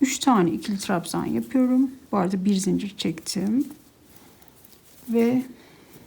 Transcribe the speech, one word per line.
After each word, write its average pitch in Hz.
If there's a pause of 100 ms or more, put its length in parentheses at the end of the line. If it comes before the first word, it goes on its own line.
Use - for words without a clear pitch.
üç -
tane 190
ikili 196
trabzan -
yapıyorum. 254 (200)
Bu 208
arada 190
bir 202
zincir 185
çektim 196 (1400)
ve 233 (640)